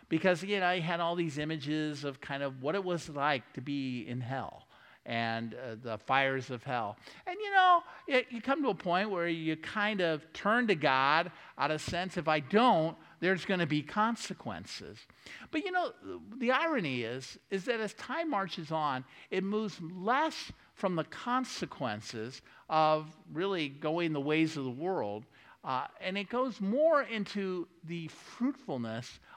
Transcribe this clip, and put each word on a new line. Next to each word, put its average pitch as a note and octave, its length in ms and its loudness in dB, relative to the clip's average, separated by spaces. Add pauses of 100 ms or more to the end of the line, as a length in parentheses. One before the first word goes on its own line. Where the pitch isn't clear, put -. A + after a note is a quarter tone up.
(100)
because, E3+ 340 4
you G3+ 160 0
know, F3+ 60 4
I F3+ 140 4
had E3+ 200 0
all E3+ 160 0
these D#3+ 220 0
images D3+ 640 -4
of C3+ 160 -6
kind C#3 220 -6
of C3 200 -6
what D3+ 120 -2
it G3 100 -2
was F3 240 -2
like C#3+ 460 0
to C3 80 -8
be C3 440 -4
in B2 140 -6
hell B2 480 -6 (360)
and, A#2 500 -2
uh, B2 280 -10
the A2+ 160 -6
fires C3+ 520 2
of A#2+ 120 -6
hell. A#2 340 -4 (300)
And, F4+ 140 -6
you G#4 100 -6
know, F#4 320 8 (240)
it, B3+ 240 2
you A#3+ 100 -6
come C#4 220 0
to C4+ 60 2
a G3+ 60 2
point F#3 360 2
where E3+ 160 0
you D#3+ 300 0
kind G#3 440 -2
of D#3+ 320 0
turn A3+ 360 2
to F#3+ 80 4
God D3 560 4 (260)
out C#3+ 140 2
of D3+ 80 0
sense, F3 360 -4
"If D#3+ 120 0
I D#3 100 6
don't, E3 580 4 (220)
there's F3 260 2
gonna F3+ 220 2
be D3 160 2
consequences." A#2 1200 -4 (460)
But, D#4 140 -4
you F#4 80 -4
know, F4 200 0 (440)
the B3 160 2
irony B3 500 0
is, B2 340 -6 (140)
is F#3+ 140 -4
that A#3 160 -2
as G#3+ 140 -4
time D#4+ 360 -6
marches F#3 400 -4
on, D3 340 0 (280)
it F#3+ 100 2
moves G3+ 380 -2
less G3 720 -2 (220)
from F#3 220 0
the D#3+ 80 0
consequences C3 1400 -4 (260)
of D#3 460 4 (180)
really E3+ 360 -2
going D#3 440 0
the D3 80 0
ways D#3 360 2
of C#3 80 -2
the C3 60 -2
world. B2 540 -2 (400)
Uh, C3 220 -2 (140)
and F#3+ 180 -4
it G3+ 100 -4
goes B3 320 -2
more C#4 420 4
into G3 680 -4 (160)
the E3 240 -6
fruitfulness B2 1120 -4 (160)